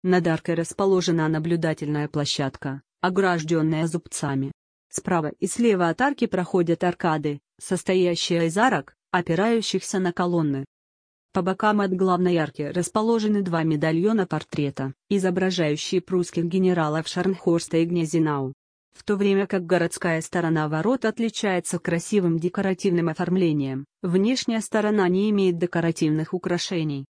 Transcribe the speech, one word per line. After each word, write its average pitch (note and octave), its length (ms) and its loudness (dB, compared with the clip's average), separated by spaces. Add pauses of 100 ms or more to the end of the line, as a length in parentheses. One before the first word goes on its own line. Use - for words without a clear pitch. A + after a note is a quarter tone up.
Над F3+ 240 2
аркой E3 280 -2
расположена E3+ 720 0
наблюдательная D#3 800 -2
площадка, C#3 760 -4 (200)
огражденная E3 880 2
зубцами. C#3 640 -4 (360)
Справа D#3+ 500 -2
и - 80 -2
слева F#3+ 420 2
от D#3+ 100 -2
арки C4 280 0
проходят F3 580 0
аркады, D#3 560 -2 (180)
состоящие F3 880 0
из E3 120 -2
арок, G#3+ 380 0 (160)
опирающихся F#3+ 880 0
на F3+ 140 0
колонны. D#3+ 500 0 (680)
По F#3+ 80 0
бокам G#3 400 2
от F#3+ 140 0
главной F3+ 420 2
арки D3+ 240 -4
расположены G#3+ 800 0
два E3+ 220 0
медальона E3 640 2
портрета, C#3 680 -4 (160)
изображающие F3+ 920 0
прусских F3 460 -2
генералов E3+ 640 0
Шарнхорста F3+ 680 0
и E3 80 4
Гнязинау. D#3 680 0 (420)
В - 80 -20
то G#3 120 0
время G3 320 2
как F#3 180 -2
городская E3 560 0
сторона D#3+ 480 0
ворот G3 360 0
отличается G#3 760 -2
красивым E3+ 580 0
декоративным F3+ 720 0
оформлением, D#3 760 0 (180)
внешняя G#3+ 580 0
сторона G#3 480 2
не G3+ 220 2
имеет F#3+ 260 2
декоративных E3 760 0
украшений. E3 680 -4 (100)